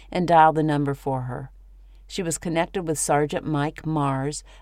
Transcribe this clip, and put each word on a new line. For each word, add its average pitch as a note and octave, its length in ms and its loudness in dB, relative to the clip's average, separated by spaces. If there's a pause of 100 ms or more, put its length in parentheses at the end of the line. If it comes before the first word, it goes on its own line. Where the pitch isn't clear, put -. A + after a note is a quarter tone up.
(120)
and F3 160 -2
dialed D#3+ 280 8
the D#3 80 2
number D3 320 0
for C3 260 -4
her. B2+ 300 -10 (560)
She - 160 -6
was E3 160 -4
connected E3+ 480 -2
with D#3 100 -2
Sergeant D3 480 0
Mike D3 400 -4
Mars C#3+ 580 -2 (180)